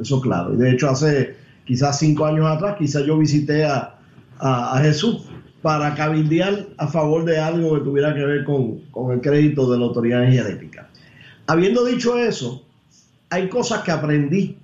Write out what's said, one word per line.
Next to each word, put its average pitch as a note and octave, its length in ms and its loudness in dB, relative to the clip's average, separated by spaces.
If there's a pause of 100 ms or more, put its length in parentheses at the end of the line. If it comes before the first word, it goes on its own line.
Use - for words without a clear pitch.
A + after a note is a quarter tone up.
eso B2+ 220 -2
claro. F#2 320 -2
Y - 20 0
de B2+ 140 2
hecho B2+ 180 2
hace C#3 480 0 (300)
quizás C#3 320 0
cinco D#3 260 2
años D#3 220 2
atrás, D#3 320 -2
quizás D3 260 0
yo D#3 140 2
visité D3 480 2
a, C3+ 280 -4 (440)
a, B2+ 400 -2
a C#3+ 40 4
Jesús D3+ 460 0 (320)
para D3+ 340 0
cabildear D#3 720 0 (120)
a D3+ 100 -4
favor D#3+ 360 0
de E3 140 0
algo D#3+ 360 0
que C3+ 100 0
tuviera C#3+ 300 0
que C#3+ 100 -2
ver C#3+ 200 0
con, C3 340 -2 (120)
con B2+ 220 -4
el B2 80 -2
crédito C#3 500 2
de B2 80 2
la A#2+ 60 0
Autoridad A#2+ 360 0
de - 40 2
Energía B2+ 220 4
Eléctrica. - 420 -12 (580)
Habiendo G3 380 2
dicho A#3+ 340 0
eso, G#3+ 460 -4 (640)
hay F#3 200 -2
cosas A3+ 340 -4
que - 80 -4
aprendí D3 720 0